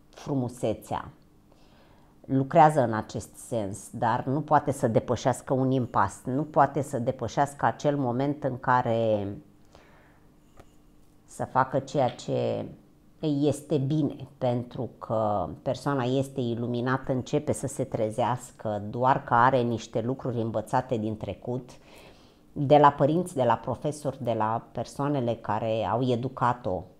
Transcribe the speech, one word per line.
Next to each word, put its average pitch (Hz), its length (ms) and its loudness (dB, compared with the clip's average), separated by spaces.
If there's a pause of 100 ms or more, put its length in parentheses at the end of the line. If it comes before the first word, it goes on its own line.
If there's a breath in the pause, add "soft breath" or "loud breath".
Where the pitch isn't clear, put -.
frumusețea. - 1000 -4 (1120 soft breath)
Lucrează 135 560 6
în 117 120 2
acest - 420 -6
sens, 101 560 -6
dar 120 340 0
nu 139 160 0
poate 143 300 2
să 131 160 0
depășească 120 680 0
un 131 180 2
impas, 117 540 0
nu 131 180 -2
poate 151 380 2
să 135 180 -4
depășească 127 680 -2
acel 143 320 0
moment 139 460 0
în 127 160 -4
care 113 680 2 (2000 soft breath)
să - 200 -8
facă 131 340 0
ceea 131 300 0
ce 117 560 -4 (540)
ei 147 280 0
este 147 300 0
bine, 135 500 0 (100)
pentru 123 600 -4
că 104 520 -2 (120)
persoana 139 420 -2
este 135 360 0
iluminată, 120 720 -2
începe 135 400 -2
să 131 160 -4
se - 160 -6
trezească, 110 1040 -2
doar 127 340 2
că - 100 0
are 127 280 6
niște 117 400 -2
lucruri 123 400 -4
învățate 113 560 -2
din 107 200 -2
trecut, 123 520 -8 (840 loud breath)
de 143 260 6
la 147 140 8
părinți, 156 440 0
de 127 80 0
la 117 120 4
profesori, 131 680 -6
de 117 100 0
la 110 380 -2
persoanele 123 640 -2
care 110 500 -2
au 107 160 0
educat-o 123 840 0 (160)